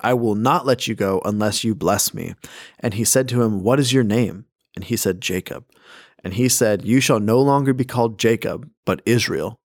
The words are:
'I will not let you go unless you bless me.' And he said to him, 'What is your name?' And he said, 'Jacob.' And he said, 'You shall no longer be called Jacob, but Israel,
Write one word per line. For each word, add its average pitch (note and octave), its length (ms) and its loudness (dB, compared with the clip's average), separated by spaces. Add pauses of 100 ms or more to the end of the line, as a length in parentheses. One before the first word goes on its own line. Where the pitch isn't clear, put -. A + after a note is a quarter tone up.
'I B2 100 2
will A#2 220 0
not C3 320 0
let A#2+ 200 0
you A2+ 60 -2
go G2 320 0
unless G#2 380 -2
you A2 100 0
bless - 400 -2
me.' E2+ 220 -10 (440)
And A#2 140 -2
he A2+ 100 -2
said B2+ 260 2
to A#2+ 120 0
him, G#2 220 0
'What B2+ 160 4
is B2+ 120 0
your C3 120 4
name?' G#2+ 420 -2 (300)
And F#2 100 -12
he A#2 100 -4
said, F#2+ 240 -2
'Jacob.' - 460 -8 (580)
And F#2+ 120 -8
he B2+ 120 2
said, G#2+ 380 2
'You B2 140 4
shall A#2+ 200 2
no A2 220 4
longer C#3 320 2
be B2+ 120 -2
called A#2 340 -2
Jacob, - 500 -2 (160)
but F2+ 180 -2
Israel, G2+ 600 -2